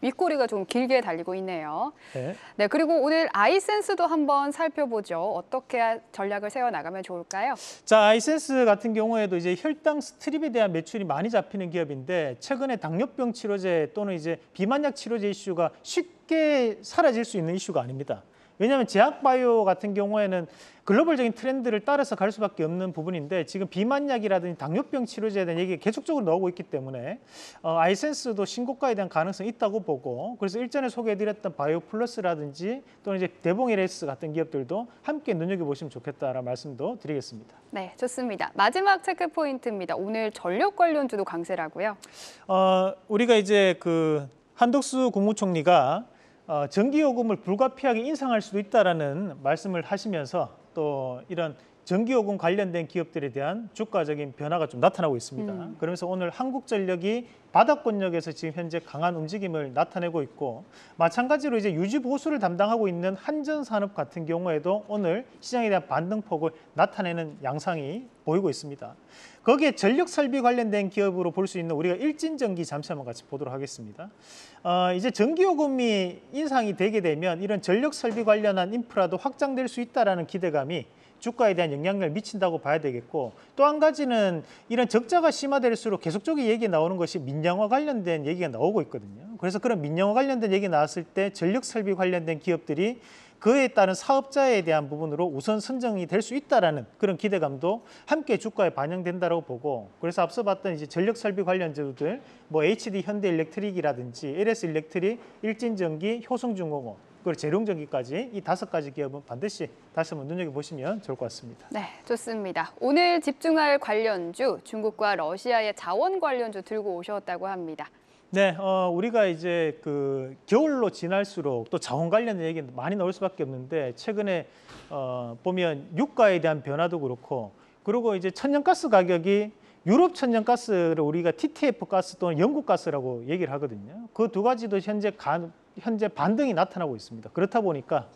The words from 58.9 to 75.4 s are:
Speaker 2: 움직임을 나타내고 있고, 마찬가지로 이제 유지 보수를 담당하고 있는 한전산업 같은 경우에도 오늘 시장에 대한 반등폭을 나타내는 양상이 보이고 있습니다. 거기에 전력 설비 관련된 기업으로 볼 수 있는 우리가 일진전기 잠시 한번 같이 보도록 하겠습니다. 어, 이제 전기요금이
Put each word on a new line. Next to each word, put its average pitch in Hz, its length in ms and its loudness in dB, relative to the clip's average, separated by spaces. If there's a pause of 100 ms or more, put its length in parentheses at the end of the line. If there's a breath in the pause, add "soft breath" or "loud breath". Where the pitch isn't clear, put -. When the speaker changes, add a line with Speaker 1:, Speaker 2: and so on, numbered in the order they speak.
Speaker 2:
움직임을 160 580 -6
나타내고 170 480 -2
있고, 135 440 -6 (320 loud breath)
마찬가지로 254 600 2
이제 202 160 0
유지 196 260 0
보수를 277 400 -2
담당하고 202 480 2
있는 180 280 -2
한전산업 269 800 -4
같은 160 300 -6
경우에도 175 640 0
오늘 208 380 -2 (140)
시장에 240 300 -2
대한 185 180 2
반등폭을 165 640 -2 (240 loud breath)
나타내는 170 680 0
양상이 156 640 -4 (200)
보이고 175 240 2
있습니다. 135 460 -10 (480 loud breath)
거기에 277 280 6
전력 294 380 2
설비 277 320 0
관련된 220 480 2
기업으로 185 420 0
볼 190 160 0
수 185 100 -8
있는 165 160 -2
우리가 175 220 2
일진전기 262 680 -2
잠시 147 260 -8
한번 139 140 -6
같이 117 180 -10
보도록 135 300 -8
하겠습니다. 135 560 -12 (520 loud breath)
어, 180 320 2
이제 190 160 0
전기요금이 262 1080 2 (140)